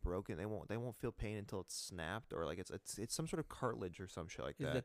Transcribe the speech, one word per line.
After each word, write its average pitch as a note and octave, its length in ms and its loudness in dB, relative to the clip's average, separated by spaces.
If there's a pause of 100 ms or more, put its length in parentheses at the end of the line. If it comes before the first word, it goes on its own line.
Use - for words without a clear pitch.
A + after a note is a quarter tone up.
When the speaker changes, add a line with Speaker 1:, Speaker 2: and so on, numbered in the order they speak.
Speaker 1:
broken. F#2 360 2
They F#2 80 2
won't, G#2+ 220 -2
they G#2 80 2
won't A#2 200 -2
feel A#2 160 0
pain G#2+ 240 0
until G#2 240 -2
it's - 160 -6
snapped F2+ 560 -2
or, E2 140 2
like, D#2+ 120 0
it's, F#2 120 -4
it's, - 280 -6
it's A2 160 -2
some D#3+ 140 2
sort E3+ 120 0
of - 80 -2
cartilage G#2+ 520 0
or F#2 80 -4
some E2+ 180 -4
shit - 180 -4
like C#2 140 -2
Speaker 2:
Is - 80 2
Speaker 1:
that. D3+ 100 4
Speaker 2:
it - 80 6